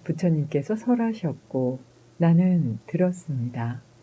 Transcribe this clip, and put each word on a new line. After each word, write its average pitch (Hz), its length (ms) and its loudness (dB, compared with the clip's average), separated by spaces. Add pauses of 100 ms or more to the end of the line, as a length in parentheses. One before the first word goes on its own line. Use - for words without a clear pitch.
부처님께서 151 720 0
설하셨고 220 1040 -2 (380)
나는 170 720 4
들었습니다. 123 920 -4 (220)